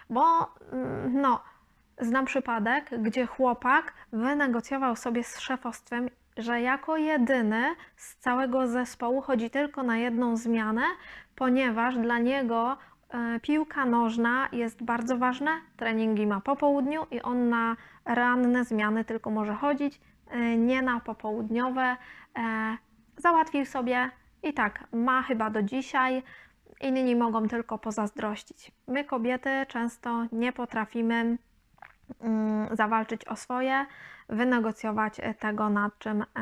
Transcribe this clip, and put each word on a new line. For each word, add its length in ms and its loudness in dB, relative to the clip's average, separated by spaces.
bo, 460 4
mm, 500 -2
no, 220 4
znam 260 0
przypadek, 640 -2
gdzie 240 0
chłopak 680 2
wynegocjował 840 0
sobie 280 -2
z 160 -14
szefostwem, 720 -6
że 240 -2
jako 360 0
jedyny 800 2
z 200 -20
całego 520 0
zespołu 540 -2
chodzi 280 0
tylko 340 -2
na 140 0
jedną 400 0
zmianę, 460 0
ponieważ 580 2
dla 200 2
niego, 600 0
e, 300 -4
piłka 460 0
nożna 680 2
jest 320 -4
bardzo 340 -2
ważna, 340 0
treningi 500 2
ma 140 0
po 140 0
południu 560 2
i 100 -6
on 280 0
na 260 2
ranne 600 4
zmiany 400 0
tylko 240 -6
może 260 0
chodzić, 460 0
e, 260 0
nie 240 4
na 180 0
popołudniowe. 960 -2
E, 400 -2
załatwił 480 4
sobie 440 -2
i 100 -2
tak 400 -2
ma 280 2
chyba 280 0
do 140 0
dzisiaj, 600 0
inni 340 2
mogą 320 2
tylko 300 -4
pozazdrościć. 960 -6
My 160 -2
kobiety 460 -2
często 640 -4
nie 220 -2
potrafimy, 840 -2
mm, 540 0
zawalczyć 500 0
o 100 -8
swoje, 500 -2
wynegocjować 920 0
tego, 300 0
nad 300 0
czym 260 -2